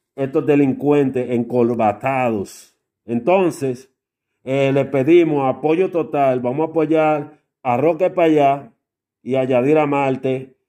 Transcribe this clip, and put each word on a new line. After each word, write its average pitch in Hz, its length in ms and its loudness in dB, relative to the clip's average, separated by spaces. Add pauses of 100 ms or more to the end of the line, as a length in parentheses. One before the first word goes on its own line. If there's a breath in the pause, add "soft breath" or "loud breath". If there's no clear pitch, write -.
(180)
estos 135 280 -2
delincuentes 135 840 2
encorbatados. 117 1500 -2 (300)
Entonces, 135 840 -2 (540)
eh, 135 300 0
le 139 100 2
pedimos 143 680 2
apoyo 165 420 0
total, 139 500 -2
vamos 135 260 -2
a 160 40 -10
apoyar 156 720 -2 (240)
a 120 120 0
Roque 165 320 0
Payá 147 640 2 (480)
y 123 140 -6
a 131 100 0
Yadira 135 400 2
Marte 135 720 -4 (120)